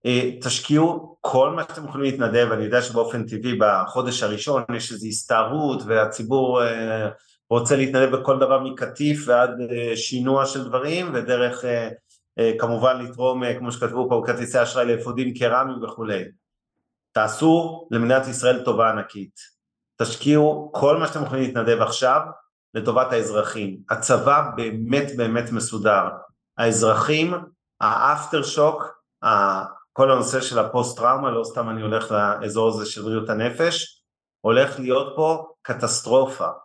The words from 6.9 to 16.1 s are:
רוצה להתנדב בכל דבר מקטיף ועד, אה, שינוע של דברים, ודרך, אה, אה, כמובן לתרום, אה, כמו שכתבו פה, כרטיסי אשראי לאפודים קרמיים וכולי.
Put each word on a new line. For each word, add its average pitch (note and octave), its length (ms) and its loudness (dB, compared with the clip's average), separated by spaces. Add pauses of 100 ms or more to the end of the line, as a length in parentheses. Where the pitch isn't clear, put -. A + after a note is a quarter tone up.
רוצה A#2+ 260 2
להתנדב C3 400 2
בכל C3+ 240 0
דבר C3 200 4
מקטיף C3+ 680 -4
ועד, B2 220 4 (220)
אה, A#2 260 -2
שינוע C3 480 0
של C#3 180 -6
דברים, D3 500 -4
ודרך, B2 520 -2
אה, A#2 240 -2 (500)
אה, A2+ 200 4
כמובן B2 460 0
לתרום, B2 380 -2
אה, A#2+ 160 -2
כמו A#2+ 120 -8
שכתבו B2 380 -2
פה, A#2 160 2
כרטיסי A#2+ 380 0
אשראי B2 220 0
לאפודים A#2+ 480 -2
קרמיים B2 500 0
וכולי. G#2+ 400 -6 (880)